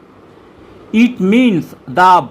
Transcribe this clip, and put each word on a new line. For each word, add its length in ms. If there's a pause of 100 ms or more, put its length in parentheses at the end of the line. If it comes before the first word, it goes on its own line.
(920)
It 280
means 420 (320)
the 360